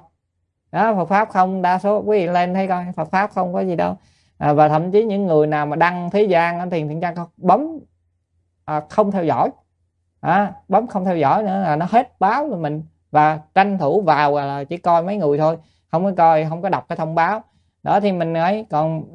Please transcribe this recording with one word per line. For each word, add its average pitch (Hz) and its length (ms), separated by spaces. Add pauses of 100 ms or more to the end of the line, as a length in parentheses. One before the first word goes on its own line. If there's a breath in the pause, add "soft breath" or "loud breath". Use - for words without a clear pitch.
(720)
Đó, 208 240
Phật 175 100
Pháp 202 240
không, 190 320
đa 180 180
số 202 200
quý 208 200
vị 170 80
lên 175 260
thấy 190 140
coi, 180 180 (100)
Phật 160 160
Pháp 202 200
không 185 220
có 190 60
gì 190 160
đâu. 175 200 (420)
À, 147 160
và 151 160
thậm 160 220
chí 208 120
những 202 240
người 151 200
nào 151 180
mà 151 100
đăng 175 340
thế 202 140
gian 170 360
á, 180 120
thì 165 120
Thiện 151 180
Trang 170 140
không, 170 120 (100)
bấm, 269 420 (840)
à, 151 240
không 202 220
theo 185 120
dõi. 147 260 (720)
À, 190 340 (140)
bấm 214 200
không 190 180
theo 180 120
dõi 156 260
nữa 196 200
là 156 120
nó 165 140
hết 240 300
báo 254 300
rồi 196 100
mình, 151 240 (280)
và 151 280 (160)
tranh 196 220
thủ 170 240
vào 147 340
là 143 280
chỉ 165 140
coi 170 260
mấy 202 140
người 147 200
thôi, 156 200 (340 soft breath)
không 170 120
có 196 140
coi, 160 320
không 170 120
có 196 80
đọc 139 200
cái 170 60
thông 160 200
báo. 185 280 (400)
Đó 165 160
thì 202 120
mình 170 220
ấy, 190 360
còn 156 340 (120)